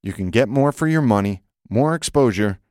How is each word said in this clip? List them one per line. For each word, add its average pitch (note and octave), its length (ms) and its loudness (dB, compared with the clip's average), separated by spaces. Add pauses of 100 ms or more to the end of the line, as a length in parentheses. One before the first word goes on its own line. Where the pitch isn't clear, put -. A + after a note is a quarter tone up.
You G2 80 -6
can F#2 180 -6
get A#2+ 180 2
more C#3 220 2
for D#3+ 160 -4
your D#3+ 160 0
money, G2+ 400 0 (260)
more D3 280 0
exposure G#2+ 640 0 (100)